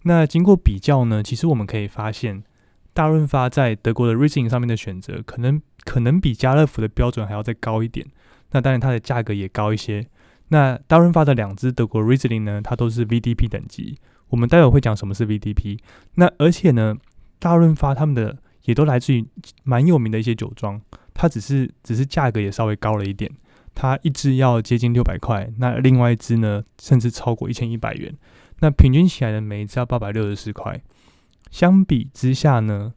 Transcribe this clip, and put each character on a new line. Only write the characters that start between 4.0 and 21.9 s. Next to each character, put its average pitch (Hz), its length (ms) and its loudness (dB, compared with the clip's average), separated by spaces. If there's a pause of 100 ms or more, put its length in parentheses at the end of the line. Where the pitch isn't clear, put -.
的 117 60 2
Riesling 131 360 0
上 123 100 -2
面 120 80 -2
的 117 80 -2
选 95 240 -10
择， 90 260 -12
可 - 120 -14
能， 135 240 0 (240)
可 - 160 -2
能 131 180 2
比 147 140 0
家 131 220 0
乐 151 100 6
福 - 160 -6
的 110 60 -2
标 120 220 -2
准 113 160 -6
还 101 80 -8
要 104 80 -6
再 113 120 -6
高 110 280 -4
一 113 60 -4
点。 - 180 -10 (460)
那 135 80 2
当 131 140 2
然 127 60 0
它 131 100 0
的 120 100 -2
价 120 240 -4
格 107 100 -6
也 101 140 -6
高 107 240 -2
一 107 60 -2
些。 104 280 -6 (440)
那 135 280 2 (100)
大 165 100 6
润 175 140 6
发 165 120 4
的 143 100 4
两 104 220 -2
支 127 160 -4
德 117 160 -2
国 110 160 -2
Riesling 113 400 0
呢， 104 180 -6
它 120 140 -6
都 117 140 -2
是 113 160 -2
V 117 140 -2
D 120 140 -2
P 117 140 0
等 - 200 -8
级。 - 300 -14 (300)
我 120 100 -2
们 120 120 2
待 170 120 8
会 151 60 8
会 127 140 6
讲 113 140 -2
什 104 120 -8
么 101 60 -6
是 110 120 -2
V 104 140 -4
D 104 140 -6
P。 101 260 -4 (360)
那 175 220 6
而 156 140 4
且 170 200 2
呢， 110 240 2 (440)
大 170 160 0
润 165 180 6
发 139 220 0
他 151 100 0
们 151 80 0
的 110 240 -2 (280)
也 117 100 2
都 143 80 2
来 135 160 2
自 135 140 0
于 117 120 0 (380)
蛮 127 220 2
有 175 120 4
名 113 140 0
的 110 80 -2
一 - 20 -4
些 113 140 -2
酒 110 200 -10
庄， 104 240 -10 (340)
它 - 160 0
只 120 100 -4
是， 131 420 -2
只 - 140 -6